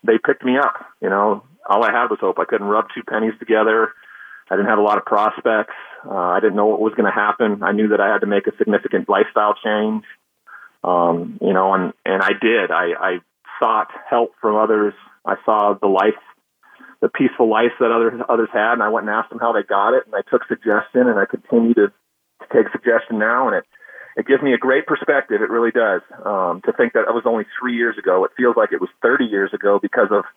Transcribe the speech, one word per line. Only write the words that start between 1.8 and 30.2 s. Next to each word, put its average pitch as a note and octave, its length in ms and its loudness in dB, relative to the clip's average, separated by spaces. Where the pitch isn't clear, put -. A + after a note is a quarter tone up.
I G#2+ 80 2
had A#2+ 200 -2
was G#2 80 -4
hope. F#2+ 180 -2
I A2+ 80 -2
couldn't G2+ 220 -2
rub G#2+ 260 0
two A#2 80 -10
pennies A2 380 -4
together. A2 520 0
I F#2+ 40 -2
didn't G2+ 140 0
have A2 80 2
a G#2 60 2
lot G#2 160 2
of - 60 -10
prospects. G#2+ 680 -2
Uh, - 80 -10
I F2+ 260 0
didn't G#2 160 0
know G#2 120 2
what G#2+ 120 0
was G#2+ 140 0
gonna G2+ 180 0
happen. G#2 520 -2
I F2+ 80 0
knew G#2+ 160 0
that G#2 140 2
I G2+ 100 2
had G2 100 0
to G#2 60 -2
make G2+ 180 0
a - 120 -4
significant G#2 520 -2
lifestyle G#2 540 2
change. G#2+ 400 -2
Um, F2 580 0
you F#2+ 120 0
know, F#2+ 200 2
and, F#2 200 -2
and F#2+ 160 0
I G2 180 0
did. A2 300 0
I, E2+ 300 -2
I F#2 180 -2
sought A2 280 0
help A#2+ 320 0
from G#2+ 160 0
others. G#2+ 380 2
I G2 180 -2
saw G#2 300 2
the G2+ 140 -2
life, G2 260 2
the A2 80 0
peaceful B2 400 0
life A2+ 300 2
that A#2 120 2
others, A#2 360 0
others A2+ 240 0
had, A2 220 0
and A#2 100 0
I G#2+ 60 0
went G#2+ 180 -2
and G#2 80 -2
asked A2+ 140 -2
them A#2 100 -14
how A#2 140 0
they G2+ 100 0
got G#2 300 0
it, C3 120 0
and G#2+ 100 -12
I G2+ 140 -2
took - 180 0
suggestion, A2+ 600 0
and G#2+ 120 2
I G2 60 2
continue A#2 480 0
to, G2+ 140 4
to - 680 -16
take A2 180 2
suggestion A2+ 480 -2
now, A#2+ 280 0
and G#2 80 0
it, E2+ 100 -4
it - 100 -4
gives C3+ 140 4
me C#3 120 2
a A#2 40 2
great C3 280 0
perspective. A#2 560 -2
It G#2+ 80 -2
really A#2 220 0
does. G#2 300 0
Um, F#2 400 -2
to G#2+ 60 2
think A#2+ 220 0
that A2+ 140 2
it A2+ 60 -2
was A#2 120 -2
only A2+ 200 0
three B2 160 -6
years A#2 220 -2
ago, F#2 260 2
it - 140 -2
feels B2 180 2
like A2 160 2
it - 80 -4
was F2+ 100 -4
thirty B2+ 240 2
years G2 280 -2
ago G2+ 280 2
because G#2 300 0
of G2+ 120 2